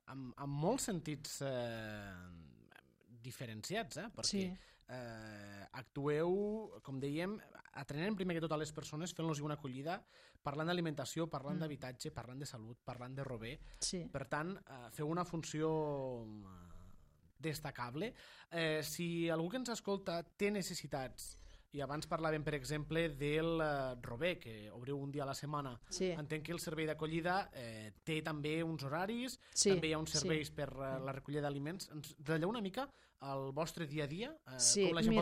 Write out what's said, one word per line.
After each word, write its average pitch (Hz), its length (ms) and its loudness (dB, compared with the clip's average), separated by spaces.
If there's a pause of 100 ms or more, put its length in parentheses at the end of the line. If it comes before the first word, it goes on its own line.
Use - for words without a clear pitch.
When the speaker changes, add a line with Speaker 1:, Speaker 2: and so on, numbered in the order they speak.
Speaker 1:
amb, 131 320 -8
amb 143 160 -2
molts 170 300 4
sentits, 156 580 -2
eh, 113 720 -2 (1080)
diferenciats, 123 760 -4
eh? 196 180 -4
Perquè, 110 80 -4
Speaker 2:
Sí. 190 340 0 (300)
Speaker 1:
eh, 110 840 -10
actueu, 180 1120 2
com 135 160 -4
dèiem, 160 380 0 (360)
atenent 156 420 0
primer 185 200 2
que 165 60 2
tot 160 100 0
a 156 60 4
les 151 160 0
persones, 156 400 -4
fent-los 160 280 2
una 147 140 0
acollida, 143 480 -4 (400)
parlant 151 240 0
d'alimentació, 165 640 2
parlant 147 280 -2
Speaker 2:
Mm. - 40 0
Speaker 1:
d'habitatge, 139 500 -4
parlant 123 280 -8
de 147 60 -6
salut, 117 380 -10
parlant 123 320 -8
de 139 80 -2
rober. 123 360 -4 (200)
Speaker 2:
Sí. 175 320 0
Speaker 1:
Per 131 160 -2
tant, 165 300 0
eh, 120 340 -12
feu 147 160 -2
una 170 180 4
funció, 151 960 0
eh, 92 540 -12 (640)
destacable. 147 720 -4 (380)
Eh, 160 320 4
si 170 460 2
algú 165 200 2
que 226 80 -2
ens 247 120 -2
escolta 196 540 0 (140)
té 202 140 4
necessitats... 147 840 -4 (360)
i 143 60 -4
abans 143 300 -2
parlàvem, 156 340 2
per 147 120 0
exemple, 151 600 2
del, 156 460 4
eh, 139 400 2
rober, 143 380 0
que 107 320 -10
obriu 123 260 -4
un 139 120 -2
dia 143 140 -2
a - 20 -2
la 135 80 -2
setmana. 143 460 -2 (100)
Speaker 2:
Sí. 185 220 0
Speaker 1:
Entenc 156 340 -2
que 151 60 -4
el 170 80 -2
servei 156 260 0
d'acollida, 160 680 2
eh, 110 400 -6 (100)
té 156 180 2
també 156 400 2
uns 160 220 0
horaris, 196 560 0 (140)
Speaker 2:
Sí, - 160 8
Speaker 1:
també 170 180 8
hi 156 60 4
ha 156 60 4
uns 156 120 -2
Speaker 2:
sí. 156 60 2
Speaker 1:
serveis 151 340 4
per, 147 160 -2
eh, 135 300 -2
Speaker 2:
Sí. 131 80 -2
Speaker 1:
la 135 80 -2
recollida 143 300 -2
d'aliments. 143 480 -2
Ens 151 260 -8
detalleu 156 320 2
una 240 120 0
mica 208 280 0 (320)
el 135 320 -2
vostre 160 340 0
dia 147 160 0
a 143 40 2
dia? 226 300 -4 (100)
Eh, 262 120 -6
Speaker 2:
Sí, 202 280 8
Speaker 1:
com 165 80 6
la 170 60 6
gent 226 100 8
Speaker 2:
mira. 214 100 8